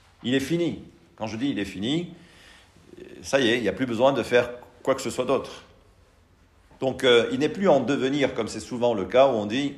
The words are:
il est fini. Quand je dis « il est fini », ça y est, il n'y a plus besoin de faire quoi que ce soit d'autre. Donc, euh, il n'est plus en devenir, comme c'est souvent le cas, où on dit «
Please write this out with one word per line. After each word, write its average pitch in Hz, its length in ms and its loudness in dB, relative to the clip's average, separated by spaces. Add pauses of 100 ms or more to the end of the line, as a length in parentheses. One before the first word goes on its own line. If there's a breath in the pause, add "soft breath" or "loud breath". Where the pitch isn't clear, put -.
(240 loud breath)
il 127 120 0
est 135 40 0
fini. 165 440 -2 (320)
Quand 110 100 -8
je 113 100 -8
dis « 131 160 -4
il 101 60 -6
est 101 80 -4
fini », 135 480 -6 (1120 loud breath)
ça 135 160 2
y 120 100 4
est, 120 80 2
il 120 60 -4
n'y 98 60 0
a 92 40 0
plus 127 140 -4
besoin 120 260 4
de 120 80 0
faire 120 300 2 (320)
quoi 135 100 0
que 131 80 -6
ce 117 80 -6
soit 123 160 -4
d'autre. - 380 -4 (1160)
Donc, 131 240 -2
euh, 120 280 6
il 127 80 -2
n'est 147 100 2
plus 190 200 0
en 143 100 6
devenir, 135 540 0
comme 110 140 -4
c'est 107 120 -10
souvent 120 340 -2
le 95 120 -4
cas, 123 220 6
où 135 40 0
on 107 140 -2
dit « 139 320 -4